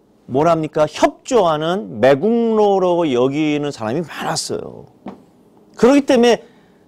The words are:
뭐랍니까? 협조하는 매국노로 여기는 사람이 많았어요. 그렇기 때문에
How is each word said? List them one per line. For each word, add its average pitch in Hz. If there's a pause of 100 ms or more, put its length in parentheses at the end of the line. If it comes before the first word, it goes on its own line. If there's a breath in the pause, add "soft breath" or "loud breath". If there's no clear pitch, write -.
(260)
뭐랍니까? 156
협조하는 175
매국노로 185
여기는 147
사람이 117
많았어요. 135 (880)
그렇기 277
때문에 240 (440 soft breath)